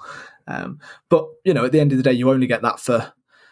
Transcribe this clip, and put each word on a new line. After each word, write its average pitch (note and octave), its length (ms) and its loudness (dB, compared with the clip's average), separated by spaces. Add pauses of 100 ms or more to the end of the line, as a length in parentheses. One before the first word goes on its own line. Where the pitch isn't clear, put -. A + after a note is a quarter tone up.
(480)
Um, - 320 -10 (280)
but, E3 200 2 (160)
you F#3 100 2
know, A#2+ 100 0
at B2+ 60 -2
the D3+ 100 4
end C#3+ 120 4
of B2+ 60 0
the C3 60 0
day, C3+ 100 4
you B2 180 2
only C3 160 0
get A2+ 140 -2
that A#2 180 -2
for, A#2 320 -2 (400)